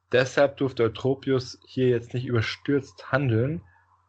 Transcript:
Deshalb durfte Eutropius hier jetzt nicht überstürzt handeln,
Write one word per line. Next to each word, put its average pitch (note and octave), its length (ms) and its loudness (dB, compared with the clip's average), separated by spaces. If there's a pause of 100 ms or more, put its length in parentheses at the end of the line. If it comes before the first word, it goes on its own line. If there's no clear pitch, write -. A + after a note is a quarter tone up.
(120)
Deshalb C3 440 2
durfte C3 280 0
Eutropius B2+ 800 -2
hier B2+ 240 0
jetzt A#2 240 -2
nicht B2 120 -6
überstürzt - 840 -2
handeln, C3+ 500 0 (460)